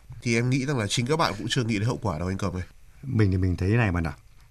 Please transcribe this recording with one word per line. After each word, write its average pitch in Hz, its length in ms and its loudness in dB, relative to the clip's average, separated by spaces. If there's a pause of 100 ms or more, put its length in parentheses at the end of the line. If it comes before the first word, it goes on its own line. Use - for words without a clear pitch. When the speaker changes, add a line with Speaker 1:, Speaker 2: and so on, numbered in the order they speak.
(220)
Speaker 1:
thì 117 140 2
em 120 140 2
nghĩ 131 160 0
rằng 143 120 0
là 104 80 0
chính 120 200 -2
các 151 120 2
bạn 120 200 2
cũng 104 120 -6
chưa 127 140 0
nghĩ 110 140 0
đến 107 100 0
hậu - 140 0
quả 87 160 -2
đâu 90 100 -4
anh 95 100 -2
Cầm 95 180 -2
ơi. 90 60 -4 (400)
Speaker 2:
Mình 110 280 2
thì 95 60 2
mình 90 200 2
thấy 90 140 0
thế 113 60 4
này 110 160 2
bạn 85 120 0
ạ. 73 80 -4 (380)